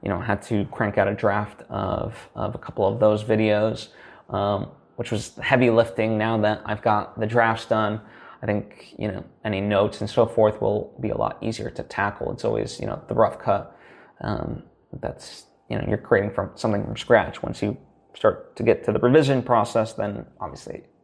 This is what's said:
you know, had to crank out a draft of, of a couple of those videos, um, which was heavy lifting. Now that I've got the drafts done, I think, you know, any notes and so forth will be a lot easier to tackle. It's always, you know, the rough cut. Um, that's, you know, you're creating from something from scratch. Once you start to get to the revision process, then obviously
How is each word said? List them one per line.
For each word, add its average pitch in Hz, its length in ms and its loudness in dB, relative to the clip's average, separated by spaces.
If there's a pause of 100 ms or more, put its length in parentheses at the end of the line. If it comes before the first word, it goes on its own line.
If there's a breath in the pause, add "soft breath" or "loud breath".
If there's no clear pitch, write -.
you - 80 -4
know, 90 100 -2
had 104 240 -2
to 104 220 -2
crank - 320 -4
out 98 100 4
a 95 60 0
draft 104 560 -2
of, - 640 -6
of 110 200 -6
a - 20 -10
couple - 300 -2
of 107 120 -2
those 107 240 4
videos, 110 640 0 (400 loud breath)
um, 101 400 -2 (280)
which - 140 -6
was - 260 -6
heavy 127 320 4
lifting. 113 480 2
Now 110 220 0
that 107 260 2
I've 107 160 -6
got 107 380 0
the 110 80 -2
drafts 113 380 2
done, 107 360 0 (400 loud breath)
I - 40 -8
think, - 520 -6
you 107 120 -4
know, 95 140 -8 (220)
any 98 160 -2
notes 104 400 2
and 107 80 -4
so 117 160 4
forth 110 360 2
will 107 380 -2
be - 100 -4
a 110 80 -2
lot - 240 -2
easier 110 280 -4
to - 140 -10
tackle. 101 480 -4
It's - 120 -10
always, 110 360 -2
you - 60 -8
know, - 220 -6
the - 60 -4
rough 113 260 2
cut. 98 380 -2 (440 loud breath)
Um, - 420 -6 (380)
that's, - 440 -10 (240)
you 113 80 -4
know, - 100 -4
you're 104 100 0
creating 104 340 2
from - 240 -4
something 104 280 -2
from 107 140 -8
scratch. - 460 2
Once - 180 -6
you 104 160 -2 (360)
start - 440 0
to 120 60 -4
get 113 220 4
to - 60 2
the 107 80 0
revision 135 420 4
process, 110 520 2
then 104 320 -6 (160)
obviously - 420 -12 (200)